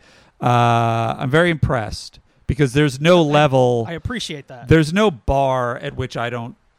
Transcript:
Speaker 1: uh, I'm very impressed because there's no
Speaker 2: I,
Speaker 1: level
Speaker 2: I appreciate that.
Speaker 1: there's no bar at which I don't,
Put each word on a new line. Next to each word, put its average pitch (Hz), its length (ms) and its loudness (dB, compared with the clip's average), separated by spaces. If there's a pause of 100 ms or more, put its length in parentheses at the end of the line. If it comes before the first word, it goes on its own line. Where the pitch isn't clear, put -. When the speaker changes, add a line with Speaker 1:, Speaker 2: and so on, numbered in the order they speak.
(420)
Speaker 1:
uh, 117 760 2
I'm 131 120 -6
very 165 200 4
impressed - 720 -4 (280)
because 135 260 0
there's 143 260 0
no 170 200 4
Speaker 2:
I, - 40 4
Speaker 1:
level 131 640 2
Speaker 2:
I 170 60 -10
appreciate 165 540 -10
that. 120 200 -20
Speaker 1:
there's 156 240 4
no 202 200 2
bar 131 680 -2
at 139 180 -10
which 127 220 -8
I 120 140 -6
don't, 120 240 -12 (240)